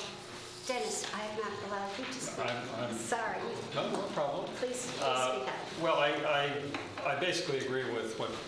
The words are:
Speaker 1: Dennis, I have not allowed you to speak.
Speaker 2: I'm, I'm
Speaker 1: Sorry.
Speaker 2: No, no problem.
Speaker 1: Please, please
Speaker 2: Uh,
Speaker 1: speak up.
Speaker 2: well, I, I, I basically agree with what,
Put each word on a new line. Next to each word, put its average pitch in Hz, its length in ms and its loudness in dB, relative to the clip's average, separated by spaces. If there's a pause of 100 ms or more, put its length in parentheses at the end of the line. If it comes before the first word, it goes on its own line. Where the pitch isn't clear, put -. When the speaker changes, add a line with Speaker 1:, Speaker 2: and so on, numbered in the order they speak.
(680)
Speaker 1:
Dennis, 240 480 0
I 202 40 -2
have 214 200 -2
not 208 140 0 (160)
allowed 196 300 -2
you 262 60 -2
to - 160 -4
speak. - 240 -2
Speaker 2:
I'm, 120 120 0 (260)
I'm 113 160 0
Speaker 1:
Sorry. - 400 0 (360)
Speaker 2:
No, 151 160 2
no - 80 2 (160)
problem. 156 320 2 (100)
Speaker 1:
Please, - 400 -2
please - 60 -2
Speaker 2:
Uh, 139 340 4
Speaker 1:
speak 196 120 0
up. 160 60 0 (260)
Speaker 2:
well, 160 160 6
I, 147 140 6 (960)
I, 147 40 4
I 139 80 2
basically 156 400 2
agree 127 260 0
with 113 340 -2
what, 117 100 0 (200)